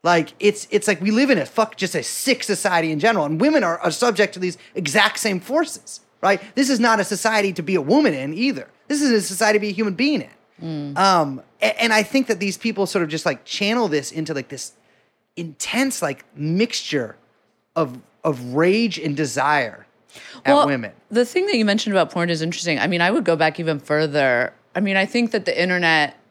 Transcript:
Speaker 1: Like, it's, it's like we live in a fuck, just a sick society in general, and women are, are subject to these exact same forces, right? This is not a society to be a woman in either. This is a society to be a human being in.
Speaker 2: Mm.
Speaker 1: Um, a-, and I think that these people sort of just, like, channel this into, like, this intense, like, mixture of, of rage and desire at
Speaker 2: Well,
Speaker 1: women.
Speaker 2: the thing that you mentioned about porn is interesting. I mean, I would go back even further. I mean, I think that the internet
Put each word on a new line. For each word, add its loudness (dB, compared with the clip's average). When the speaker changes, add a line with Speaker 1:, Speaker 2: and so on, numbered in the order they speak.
Speaker 1:
Like, 2
it's, 0
it's 2
like 0
we 0
live 4
in 6
a -2
fuck, -2
just -6
a -2
sick -2
society 0
in -2
general, 2
and -2
women 4
are, -2
are 0
subject 0
to -14
these -4
exact 0
same -2
forces, -4
right? 2
This 2
is 2
not 4
a 2
society 0
to -6
be -2
a 2
woman 4
in -6
either. -4
This -2
is 2
a 4
society 0
to 0
be -4
a -6
human -2
being 0
in. -10
Speaker 2:
Mm. -4
Speaker 1:
Um, 2
a-, 0
and 2
I 4
think 0
that -2
these -4
people -2
sort 0
of -4
just, -6
like, -4
channel -2
this -2
into, -6
like, -8
this -14
intense, -4
like, -6
mixture -2
of, -2
of -4
rage 2
and -4
desire -2
at 4
Speaker 2:
Well, 6
Speaker 1:
women. -2
Speaker 2:
the 4
thing 0
that 0
you 2
mentioned 0
about 2
porn -2
is -2
interesting. -4
I 0
mean, 0
I 2
would 0
go 2
back 0
even -2
further. 0
I -2
mean, 0
I 2
think -2
that -2
the -2
internet 2